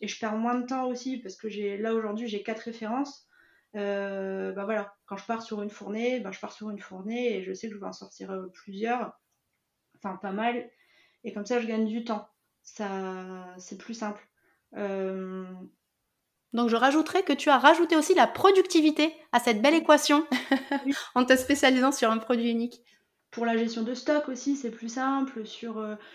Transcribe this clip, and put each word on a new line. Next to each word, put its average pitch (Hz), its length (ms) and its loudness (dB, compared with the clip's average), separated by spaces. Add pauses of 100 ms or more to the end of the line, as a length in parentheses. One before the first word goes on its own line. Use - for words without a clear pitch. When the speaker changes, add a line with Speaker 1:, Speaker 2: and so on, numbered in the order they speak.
Speaker 1:
et 208 60 -6
je - 120 -8
perds 214 160 -4
moins 233 200 0
de 247 120 -2
temps 254 200 -4
aussi 254 320 -6
parce 190 180 -14
que 220 120 -10
j'ai, 202 280 -4
là, 226 180 -2
aujourd'hui, 220 320 -4
j'ai 202 160 -6
quatre 220 160 -6
références. 233 680 -8 (480)
Euh, 196 760 -4
bah 196 140 -8
voilà, 208 280 -4 (120)
quand 196 100 -10
je 190 100 -12
pars 226 160 -4
sur 214 200 -8
une 208 80 -6
fournée, 226 500 -4
bah, 190 120 -8
je 190 80 -14
pars - 120 -10
sur 214 180 -12
une 208 100 -10
fournée 214 580 -4
et 190 60 -6
je 190 100 -8
sais 220 160 -10
que 202 40 -12
je 202 60 -14
vais 196 60 -10
en 190 80 -10
sortir, 190 380 -16
euh, 190 220 -8
plusieurs, 220 600 -6 (840)
enfin 190 200 -8
pas 190 160 -8
mal, 233 360 -2 (540)
et 220 80 -10
comme 202 140 -8
ça, 240 160 0
je 226 60 -4
gagne 220 180 0
du 226 180 -4
temps. 226 240 -6 (360)
Ça, 185 920 -8
c'est 196 200 -16
plus 226 160 -14
simple. 214 340 -8 (480)
Euh, 190 720 -6 (1080)
Speaker 2:
Donc, 233 140 2
je 226 80 2
rajouterais 302 480 4
que 294 100 0
tu 285 160 0
as 277 80 10
rajouté 330 380 6
aussi 320 180 4
la 269 140 8
productivité 320 840 4 (180)
à 240 80 4
cette 233 220 2
belle 285 140 6
Speaker 1:
Oui. 330 40 4
Speaker 2:
équation 302 460 6 (600)
Speaker 1:
Oui. 277 80 0
Speaker 2:
<laughs> - 220 -8
en 247 80 4
te 254 140 6
spécialisant 262 560 4
sur 226 180 2
un 220 60 2
produit 233 320 0
unique. 233 320 -4 (480)
Speaker 1:
Pour 233 160 -4
la 233 100 2
gestion 226 280 -2
de 233 100 -4
stock 302 340 0
aussi, 269 300 -2
c'est 233 140 -6
plus 226 180 -10
simple. 262 560 -2
Sur, 226 320 -10
euh, 214 180 -8 (200)